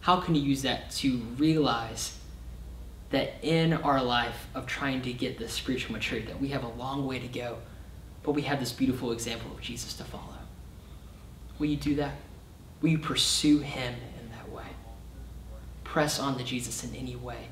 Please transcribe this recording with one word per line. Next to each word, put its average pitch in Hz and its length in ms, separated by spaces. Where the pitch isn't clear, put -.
How 180 200
can 170 140
you 147 80
use 139 200
that 123 300
to 131 240
realize 143 800
that - 320
in 165 300
our 143 300
life 120 520
of - 120
trying 131 360
to 123 100
get 123 260
this 113 140
spiritual 120 400
maturity, 110 340
that - 140
we 139 80
have 135 140
a 120 60
long 135 380
way 131 120
to 120 80
go, 117 320
but 147 100
we 143 100
have 135 180
this 123 120
beautiful 127 380
example 117 420
of - 80
Jesus - 340
to - 100
follow? - 340
Will 151 80
you 147 100
do 143 200
that? 143 180
Will 165 100
you 160 80
pursue 147 600
him 131 340
in - 100
that - 200
way? - 140
Press 151 360
on 135 200
to 127 60
Jesus 123 400
in 117 100
any 123 220
way 120 360